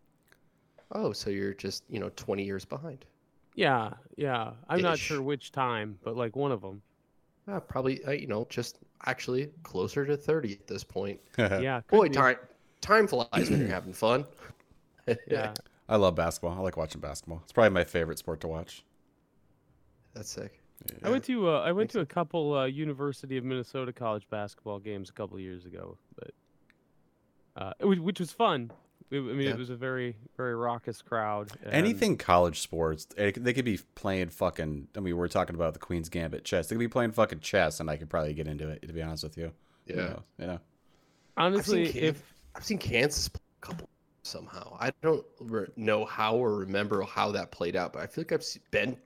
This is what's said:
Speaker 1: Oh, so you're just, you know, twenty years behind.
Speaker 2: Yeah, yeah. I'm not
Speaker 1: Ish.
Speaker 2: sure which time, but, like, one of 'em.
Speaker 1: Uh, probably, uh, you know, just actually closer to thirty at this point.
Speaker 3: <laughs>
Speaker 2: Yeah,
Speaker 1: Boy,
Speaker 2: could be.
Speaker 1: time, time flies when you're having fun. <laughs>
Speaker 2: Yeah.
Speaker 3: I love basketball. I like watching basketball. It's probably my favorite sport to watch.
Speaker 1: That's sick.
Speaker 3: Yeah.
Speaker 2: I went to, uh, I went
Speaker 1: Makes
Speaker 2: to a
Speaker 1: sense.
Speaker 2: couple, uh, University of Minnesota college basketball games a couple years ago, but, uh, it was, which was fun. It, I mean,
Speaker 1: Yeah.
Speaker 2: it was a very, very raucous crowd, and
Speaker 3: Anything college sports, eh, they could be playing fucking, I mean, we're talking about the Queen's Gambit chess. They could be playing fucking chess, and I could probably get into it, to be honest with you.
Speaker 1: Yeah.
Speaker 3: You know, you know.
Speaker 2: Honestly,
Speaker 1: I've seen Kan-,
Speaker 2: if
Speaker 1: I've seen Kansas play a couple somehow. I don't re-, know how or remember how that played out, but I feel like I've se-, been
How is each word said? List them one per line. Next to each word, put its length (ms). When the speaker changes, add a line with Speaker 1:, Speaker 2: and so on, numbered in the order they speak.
Speaker 1:
Oh, 220
so 160
you're 240
just, 360
you 100
know, 160
twenty 280
years 220
behind. 400
Speaker 2:
Yeah, 380
yeah. 380
I'm 120
not 140
Speaker 1:
Ish. 60
Speaker 2:
sure 200
which 300
time, 520
but, 120
like, 220
one 160
of 100
'em. 180
Speaker 1:
Uh, 120
probably, 460
uh, 60
you 160
know, 220
just 300
actually 420
closer 420
to 100
thirty 380
at 140
this 180
point. 340
Speaker 3:
<laughs> 0
Speaker 2:
Yeah, 520
Speaker 1:
Boy, 140
Speaker 2:
could 80
be. 60
Speaker 1:
time, 200
time 280
flies 420
when 100
you're 80
having 260
fun. 320
<laughs> 200
Speaker 2:
Yeah. 260
Speaker 3:
I 80
love 180
basketball. 420
I 40
like 160
watching 240
basketball. 420
It's 80
probably 200
my 120
favorite 360
sport 220
to 60
watch. 380
Speaker 1:
That's 160
sick. 320
Speaker 3:
Yeah. 180
Speaker 2:
I 20
went 160
to, 240
uh, 120
I 120
went 140
Speaker 1:
Makes 60
Speaker 2:
to 60
a 40
Speaker 1:
sense. 100
Speaker 2:
couple, 400
uh, 120
University 680
of 80
Minnesota 480
college 380
basketball 500
games 300
a 40
couple 260
years 260
ago, 320
but, 160
uh, 220
it 60
was, 140
which 220
was 100
fun. 400
It, 80
I 40
mean, 200
Speaker 1:
Yeah. 80
Speaker 2:
it 80
was 120
a 60
very, 400
very 180
raucous 460
crowd, 500
and 100
Speaker 3:
Anything 420
college 460
sports, 460
eh, 180
they 180
could 120
be 140
playing 340
fucking, 640
I 60
mean, 160
we're 100
talking 280
about 180
the 60
Queen's 280
Gambit 380
chess. 240
They 60
could 40
be 80
playing 240
fucking 300
chess, 400
and 80
I 80
could 120
probably 240
get 140
into 220
it, 180
to 60
be 80
honest 220
with 140
you. 140
Speaker 1:
Yeah. 100
Speaker 3:
You 60
know, 220
you 80
know. 120
Speaker 2:
Honestly, 460
Speaker 1:
I've 100
seen 100
Kan-, 80
Speaker 2:
if 240
Speaker 1:
I've 80
seen 140
Kansas 500
play 140
a 40
couple 240
somehow. 560
I 120
don't 240
re-, 260
know 300
how 320
or 200
remember 440
how 300
that 200
played 240
out, 160
but 120
I 40
feel 140
like 100
I've 120
se-, 160
been 260